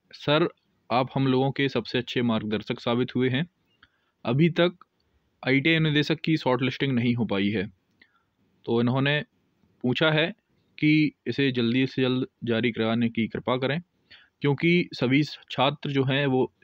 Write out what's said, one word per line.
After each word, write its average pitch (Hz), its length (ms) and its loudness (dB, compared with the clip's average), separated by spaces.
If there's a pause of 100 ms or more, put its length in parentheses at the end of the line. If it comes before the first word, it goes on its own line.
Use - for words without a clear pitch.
(140)
"सर, 156 340 0 (420)
आप 131 240 0
हम 135 120 0
लोगों 131 240 2
के 139 180 -2
सबसे 123 300 -4
अच्छे 123 240 -4
मार्गदर्शक 107 580 -2
साबित 120 360 -2
हुए 127 120 2
हैं। 131 180 -2 (800)
अभी 147 260 2
तक 170 260 0 (680)
आईटीआई 139 340 2
अनुदेशक 151 480 0
की 160 120 2
शॉर्ट 127 260 0
लिस्टिंग 139 300 -2
नहीं 120 220 2
हो 117 100 -2
पाई 98 240 0
है।" 101 180 -2 (1000)
तो 117 140 0
इन्होंने 135 420 0 (600)
पूछा 156 260 2
है 156 160 2 (520)
कि 151 120 4 (360)
इसे 139 260 0
जल्दी 123 340 0
से 131 160 -2
जल्द 127 240 0 (180)
जारी 117 280 0
कराने 113 360 0
की 113 200 -2
कृपा - 280 -2
करें, 135 240 -2 (640)
क्योंकि 170 520 2
सभी 135 280 2 (280)
छात्र 143 400 -2
जो 135 140 0
हैं 135 220 0
वो 127 140 2 (240)